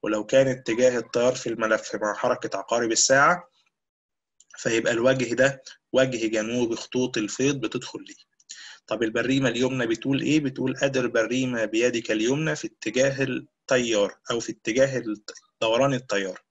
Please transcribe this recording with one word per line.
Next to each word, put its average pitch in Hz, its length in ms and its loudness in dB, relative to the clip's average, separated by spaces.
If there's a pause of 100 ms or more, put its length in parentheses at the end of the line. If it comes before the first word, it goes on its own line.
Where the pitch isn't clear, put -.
ولو 107 240 -2
كان 135 220 6
اتجاه 123 500 2
التيار 120 360 0
في - 140 -8
الملف 110 460 0
مع 104 200 -2
حركة 117 440 -2
عقارب 113 340 -2
الساعة، 143 560 4 (1080)
فيبقى 117 340 0
الوجه 120 420 0
ده 135 280 2 (300)
وجه 123 340 2
جنوبي 113 500 0
خطوط 127 420 -2
الفيض 131 420 -2
بتدخل - 380 -8 (100)
ليه. - 240 -20 (540)
طب 110 160 -4
البريمة 123 460 0
اليمنى 123 380 -2
بتقول 131 360 -2
إيه؟ 151 180 2
بتقول: 131 420 -4
"أدر 131 240 2
بريمة 117 580 0
بيدك 113 460 0
اليمنى 135 460 0
في - 100 -10
اتجاه 131 560 -2
التيار 117 920 -2 (160)
أو 120 100 -2
في 110 120 -8
اتجاه 131 460 0
الت-، 110 340 -8 (280)
دوران 123 340 2
التيار 101 440 -4 (120)